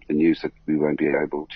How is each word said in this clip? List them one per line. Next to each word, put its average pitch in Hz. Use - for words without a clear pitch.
the 76
news 78
that 76
we 78
won't 76
be 76
able 73